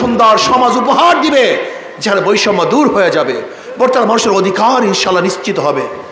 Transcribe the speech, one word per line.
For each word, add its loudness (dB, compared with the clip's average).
সুন্দর 4
সমাজ 2
উপহার 2
দিবে 2
যেখানে -2
বৈষম্য 0
দূর 2
হয়ে 2
যাবে, -2
বর্তমান 2
মানুষের 0
অধিকার 0
ইনশাআল্লাহ 0
নিশ্চিত -4
হবে। -2